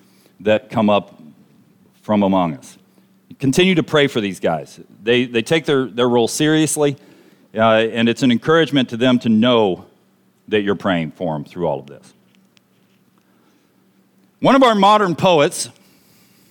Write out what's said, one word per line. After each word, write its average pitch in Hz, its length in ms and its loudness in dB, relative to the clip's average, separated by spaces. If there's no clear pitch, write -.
that 104 300 -2
come 107 180 0
up 101 320 -2
from 104 200 -2
among 92 320 0
us. - 240 -20
Continue 180 360 0
to 160 80 0
pray 143 240 0
for 127 140 -4
these 98 200 -6
guys. 82 400 -6
They, 123 240 0
they 120 160 -4
take 160 220 -2
their, 135 220 -2
their 120 220 -2
role 120 200 2
seriously, 151 680 -2
uh, 107 60 -2
and 113 480 2
it's 117 140 -2
an 131 80 2
encouragement 143 600 0
to 120 60 -10
them 123 240 0
to 127 80 -6
know 110 580 0
that 104 140 0
you're 101 120 -2
praying 85 380 -4
for 85 220 -8
them 73 100 -10
through 87 220 -8
all 71 140 -4
of 67 60 -20
this. - 280 -20
One 208 140 4
of 269 80 4
our 233 120 4
modern 202 420 4
poets, 170 520 0